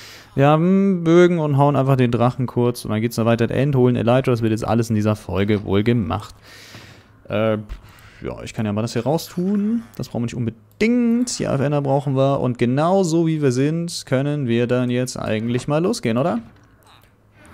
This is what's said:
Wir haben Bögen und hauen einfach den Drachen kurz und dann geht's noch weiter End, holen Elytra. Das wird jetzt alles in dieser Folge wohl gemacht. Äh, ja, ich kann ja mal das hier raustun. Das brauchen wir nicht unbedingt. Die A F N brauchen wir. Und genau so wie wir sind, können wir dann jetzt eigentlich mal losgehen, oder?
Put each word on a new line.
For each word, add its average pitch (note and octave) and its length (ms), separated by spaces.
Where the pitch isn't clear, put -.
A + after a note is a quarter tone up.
Wir C#3 140
haben F3+ 560
Bögen F3 340
und D3 200
hauen C#3+ 180
einfach C3+ 180
den B2+ 160
Drachen B2 380
kurz B2 360
und A2+ 60
dann G#2+ 100
geht's A#2 180
noch A2+ 60
weiter A#2 280
End, C3+ 240
holen B2 180
Elytra. B2 380
Das A#2 100
wird A2+ 80
jetzt A2 160
alles A2+ 220
in A2 80
dieser G#2 180
Folge G2+ 480
wohl G2 220
gemacht. G2+ 500
Äh, G#2+ 300
ja, B2 220
ich - 100
kann A2 140
ja G#2 60
mal G#2+ 100
das A#2 120
hier A#2 100
raustun. G3+ 800
Das B2+ 140
brauchen A#2+ 140
wir A#2 40
nicht - 80
unbedingt. A#3 1040
Die - 80
A - 80
F C#3 60
N C#3+ 200
brauchen C#3 360
wir. C3+ 240
Und B2 180
genau D#3 460
so E3 240
wie D#3 140
wir C3+ 100
sind, D#3+ 540
können C#3 420
wir A#2 180
dann B2 240
jetzt B2+ 260
eigentlich A#2 520
mal D3+ 160
losgehen, B2+ 340
oder? F#3 220